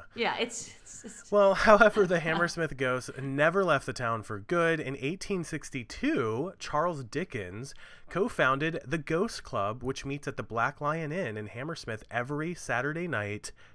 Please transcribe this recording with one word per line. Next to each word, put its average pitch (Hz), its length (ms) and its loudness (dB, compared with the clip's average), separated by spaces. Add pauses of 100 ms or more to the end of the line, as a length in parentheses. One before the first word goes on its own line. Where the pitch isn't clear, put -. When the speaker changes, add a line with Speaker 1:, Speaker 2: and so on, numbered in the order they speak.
(160)
Speaker 1:
yeah, 208 240 0
it's, - 300 -6 (120)
it's, - 220 -18
it's - 280 -12
Speaker 2:
Well, 202 220 8
<laughs> - 20 4
however, 208 520 8
the 170 140 2
Hammersmith 165 560 0
ghost 127 340 -2 (100)
never 151 440 2
left 147 200 4
the 135 80 -4
town 117 300 -2
for 107 160 -8
good. 165 400 2
In 135 200 -4
eighteen 180 440 -2
sixty-two, 143 1120 -2
Charles 151 460 -2
Dickens 113 680 -8 (360)
co-founded 160 760 2
the 151 120 -2
Ghost 165 460 -2
Club, 110 400 -2
which 131 220 -4
meets 143 220 -6
at 131 100 -6
the 131 60 -6
Black 113 380 -2
Lion 151 300 -2
Inn 151 260 -2
in 107 100 -8
Hammersmith 120 640 -8
every 147 460 -4
Saturday 147 520 -4
night 107 440 -4 (240)